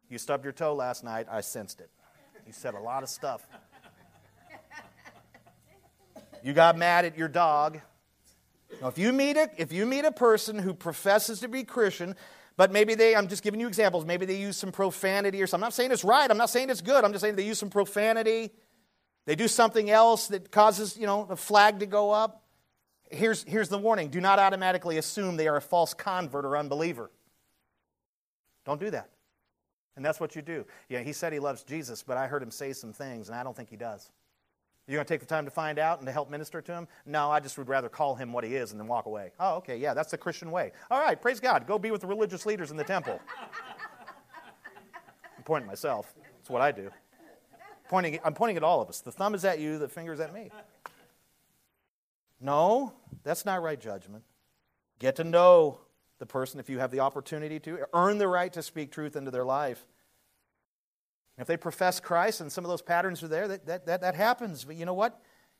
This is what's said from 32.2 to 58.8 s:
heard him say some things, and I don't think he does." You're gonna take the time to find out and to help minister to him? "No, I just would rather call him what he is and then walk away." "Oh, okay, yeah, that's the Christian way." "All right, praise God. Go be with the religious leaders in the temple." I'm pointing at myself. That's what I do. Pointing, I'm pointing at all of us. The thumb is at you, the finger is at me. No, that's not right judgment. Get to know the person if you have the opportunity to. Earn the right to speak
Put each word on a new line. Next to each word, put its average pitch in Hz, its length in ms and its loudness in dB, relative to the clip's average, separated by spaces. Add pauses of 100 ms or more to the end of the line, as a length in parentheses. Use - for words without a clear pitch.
heard 139 160 -6
him 117 80 -12
say 135 240 -10
some 117 180 -16
things, 117 380 -14
and 117 80 -10
I 123 40 -8
don't 127 140 -10
think 120 140 -18
he 113 60 -20
does." 110 340 -12 (760)
You're 143 120 -4
gonna 143 80 -4
take 151 140 -2
the - 60 -20
time 156 200 -4
to - 40 -14
find 151 280 -6
out 160 220 0
and 131 60 -12
to 131 60 -8
help 143 160 -6
minister 147 320 -12
to 175 140 -14
him? 170 140 -12 (180)
"No, 147 240 0
I 151 100 2
just 139 160 -12
would 135 100 -12
rather 131 220 -2
call 143 260 -4
him 120 160 -10
what 120 140 -4
he 120 120 -4
is 117 160 -6
and 107 60 -14
then 107 100 -12
walk 117 180 -4
away." 104 340 -10
"Oh, 180 140 -2
okay, 139 240 -8
yeah, 135 160 -2
that's 151 160 -4
the 165 80 -8
Christian 170 320 -10
way." 160 220 -4 (180)
"All 262 100 0
right, 277 180 0
praise 240 220 -2
God. 170 260 0
Go 208 120 0
be 214 120 -4
with 208 120 -6
the 185 40 -10
religious 196 380 -4
leaders 185 260 -6
in 151 60 -12
the 151 80 -4
temple." 151 340 -4 (2250)
I'm - 100 -20
pointing 147 220 -2
at 95 60 -14
myself. 110 420 -6 (260)
That's - 100 -16
what 123 100 0
I 143 120 4
do. 101 180 -10 (1000)
Pointing, 170 340 -2
I'm 156 120 0
pointing 214 240 0
at 151 40 -4
all 156 200 4
of 98 80 -6
us. - 100 -12
The 123 120 -16
thumb 208 220 -2
is 190 120 0
at 170 140 0
you, 151 180 -6
the 147 100 -6
finger 165 240 -12
is 147 80 -8
at 160 140 -10
me. 214 160 -16 (1900)
No, 175 540 2 (300)
that's 160 240 -4
not 185 160 -2
right 156 180 -6
judgment. 101 440 -14 (760)
Get 131 180 0
to 165 80 -4
know 170 560 8 (380)
the 127 60 -14
person 131 340 -6
if 131 120 -12
you 127 80 -6
have 127 120 -2
the 131 100 -2
opportunity 151 600 -4
to. 156 320 -10
Earn 185 240 4
the 208 100 2
right 180 280 2
to 165 80 -8
speak 147 280 -10